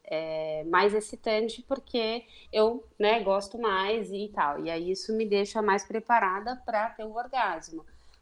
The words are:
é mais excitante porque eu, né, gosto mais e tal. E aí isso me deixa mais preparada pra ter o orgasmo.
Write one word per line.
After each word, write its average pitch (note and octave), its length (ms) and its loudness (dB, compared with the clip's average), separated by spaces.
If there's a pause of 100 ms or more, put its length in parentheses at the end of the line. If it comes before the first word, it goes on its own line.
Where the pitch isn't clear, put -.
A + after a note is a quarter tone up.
é D#3 600 -4
mais F3+ 280 4
excitante A3 760 -2
porque A#3+ 580 -4 (280)
eu, A3+ 320 2 (160)
né, G#3+ 220 4
gosto G3 360 0
mais G3+ 540 0
e G3+ 220 -6
tal. D3+ 280 0
E D#3+ 80 -4
aí E3 200 -2
isso F#3+ 260 -2
me A3 80 2
deixa G3+ 380 2
mais G3+ 200 4
preparada A3 840 0
pra A3 240 0
ter A3+ 140 -12
o A3 120 -12
orgasmo. G3 720 -4 (360)